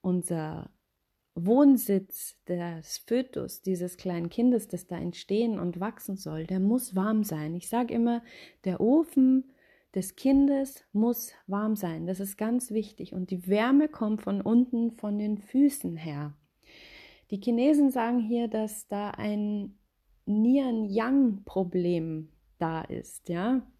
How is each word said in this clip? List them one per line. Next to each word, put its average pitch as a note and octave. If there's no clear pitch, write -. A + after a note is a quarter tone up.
unser E3+
Wohnsitz G#3
des E3+
Fötus, -
dieses F3+
kleinen E3+
Kindes, A#3
das -
da F3
entstehen G3
und F3
wachsen G3
soll, D#3+
der F#3+
muss G#3
warm G#3+
sein. D#3
Ich F3
sag A#3
immer, A#3
der F#3
Ofen C4
des F#3
Kindes C#4
muss A#3
warm G#3
sein. E3
Das F#3
ist G3
ganz A#3
wichtig. G#3
Und F#3
die F3+
Wärme B3+
kommt G#3+
von G3
unten, A#3
von G#3
den G#3
Füßen B3+
her. D3
Die G3+
Chinesen C4+
sagen B3
hier, A#3
dass G#3+
da G#3
ein G#3
Nian-Yang-Problem G#3
da D#3+
ist, -
ja. G#3